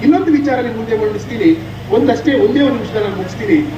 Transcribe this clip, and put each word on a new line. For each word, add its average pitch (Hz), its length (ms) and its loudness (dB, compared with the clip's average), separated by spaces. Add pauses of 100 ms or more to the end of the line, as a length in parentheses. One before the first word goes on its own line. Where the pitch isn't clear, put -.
ಇನ್ನೊಂದು 339 340 4
ವಿಚಾರ 269 260 0
ನಿಮ್ 226 140 -6
ಮುಂದೆ 220 240 -2
ಮಂಡಿಸ್ತೀನಿ, 208 480 0 (460)
ಒಂದಷ್ಟೇ, 269 360 2 (120)
ಒಂದೇ 247 240 2
ಒಂದು 233 100 -2
ನಿಮಿಷ - 160 -8 (100)
ನಾನು 196 140 -4
ಮುಗಿಸ್ತೀನಿ. 190 400 0 (180)